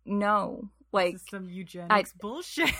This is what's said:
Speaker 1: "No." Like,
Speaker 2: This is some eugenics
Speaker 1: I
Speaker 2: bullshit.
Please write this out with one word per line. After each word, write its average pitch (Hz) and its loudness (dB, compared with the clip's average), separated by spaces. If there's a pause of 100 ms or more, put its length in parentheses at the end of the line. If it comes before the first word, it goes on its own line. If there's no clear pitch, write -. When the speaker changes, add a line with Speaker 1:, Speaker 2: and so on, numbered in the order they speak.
Speaker 1:
"No." 202 0 (240)
Like, 180 4
Speaker 2:
This 185 -16
is - -20
some 190 -10
eugenics 180 0
Speaker 1:
I 180 -20
Speaker 2:
bullshit. 277 -2